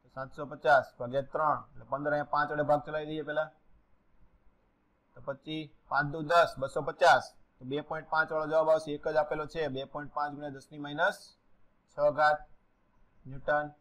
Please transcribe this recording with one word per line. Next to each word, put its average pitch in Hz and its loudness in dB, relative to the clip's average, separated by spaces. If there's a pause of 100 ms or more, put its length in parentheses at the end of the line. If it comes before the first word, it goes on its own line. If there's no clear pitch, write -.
તો 127 -20
સાતસો 135 -10
પચાસ 139 4 (140)
ભાગ્યા 127 -4
ત્રણ, 151 2 (120)
એટલે 117 -18
પંદર, 147 -2
અહીંયા 147 -2
પાંચ 147 2
વડે 147 0
ભાગ 147 4
ચલાવી 151 -6
દઈએ 156 -6
પહેલા. 156 -2 (1600)
તો - -20
પચીસ, 151 -10 (220)
પાંચ 143 0
દુ 165 -8 (120)
દસ, 170 6 (100)
બસો 135 -4
પચાસ. - 6 (320)
તો - -20
બે 143 -2 (120)
પોઇન્ટ 156 -8
પાંચ 156 2
વાળો 156 -2
જવાબ 160 4
આવશે, 156 2
એક - -14
જ 156 2
આપેલો 151 -2
છે. 165 -4 (140)
બે 135 -6 (120)
પોઇન્ટ 147 -10
પાંચ 147 -4
ગુણ્યા 147 -12
દસ 131 -20
ની 147 -12
માઇનસ 165 -2 (760)
છ - -10 (200)
ઘાત 151 4 (840)
ન્યૂટન. 147 -2 (140)